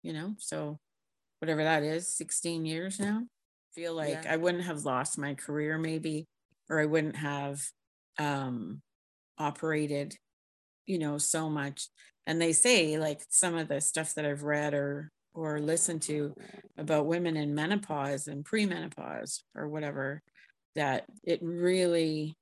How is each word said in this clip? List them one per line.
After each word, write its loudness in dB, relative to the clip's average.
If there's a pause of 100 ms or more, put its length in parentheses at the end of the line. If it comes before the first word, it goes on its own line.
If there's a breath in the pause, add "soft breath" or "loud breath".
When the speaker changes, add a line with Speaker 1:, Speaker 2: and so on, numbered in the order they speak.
Speaker 1:
you -6
know, -4
so -6 (600)
whatever 2
that 4
is, -2
sixteen -2
years -4
now. 0 (500)
Feel -4
like -2
Speaker 2:
Yeah. 0
Speaker 1:
I 4
wouldn't 2
have -4
lost 0
my -2
career -2
maybe, -2 (440)
or 4
I 6
wouldn't 2
have, -4 (500)
um, -2 (560)
operated, -2 (680)
you 0
know, 0
so 0
much. -4 (380 loud breath)
And 0
they 4
say, 6
like, 0
some 4
of -2
the 0
stuff 0
that -2
I've 0
read 2
or, -2 (240)
or -2
listened 2
to -2 (440 loud breath)
about 2
women 2
in 0
menopause 0
and -8
premenopause -4 (120)
or -6
whatever, -4 (540 soft breath)
that 2 (180)
it 0
really 2